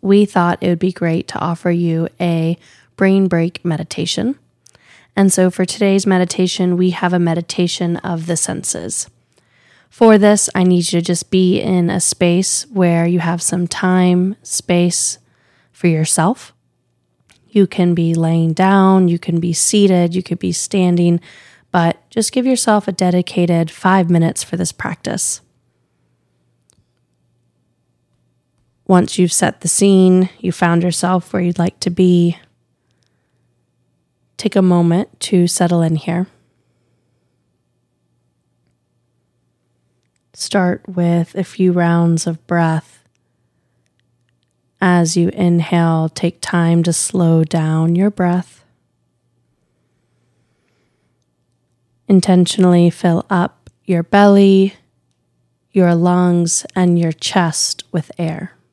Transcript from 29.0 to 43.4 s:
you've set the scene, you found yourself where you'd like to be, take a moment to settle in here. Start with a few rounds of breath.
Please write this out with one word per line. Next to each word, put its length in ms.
you've 120
set 280
the 80
scene, 640
you 100
found 320
yourself 500
where 100
you'd 180
like 180
to 120
be, 480
take 200
a 40
moment 600
to 260
settle 340
in 140
here. 320
Start 560
with 480
a 80
few 260
rounds 560
of 220
breath. 420